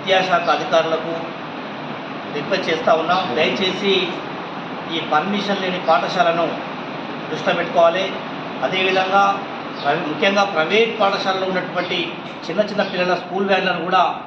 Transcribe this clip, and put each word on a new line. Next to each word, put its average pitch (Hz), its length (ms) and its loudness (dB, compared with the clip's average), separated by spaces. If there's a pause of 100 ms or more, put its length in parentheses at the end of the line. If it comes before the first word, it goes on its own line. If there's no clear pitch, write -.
విద్యాశాఖ 185 460 2
అధికారులకు 160 640 2 (1200)
రిక్వెస్ట్ 151 340 -2
చేస్తా 165 240 4
ఉన్నాం. 165 420 2
దయచేసి 185 720 2 (880)
ఈ 156 40 -4 (100)
పర్మిషన్ 190 500 0
లేని 180 260 -2
పాఠశాలను 170 600 4 (840)
దృష్టిలో - 260 0
పెట్టుకోవాలి. 175 560 2 (520)
అదేవిధంగా 190 800 2 (400)
ప్ర-, 156 240 0
ముఖ్యంగా 196 360 2
ప్రైవేట్ 190 560 2
పాఠశాలలో 190 480 0
ఉన్నటువంటి 175 600 -2 (420)
చిన్న 175 120 0
చిన్న 202 220 0
పిల్లల 180 320 0
స్కూల్ 196 320 -2
వ్యాన్లను 180 360 2
కూడా 180 320 4 (120)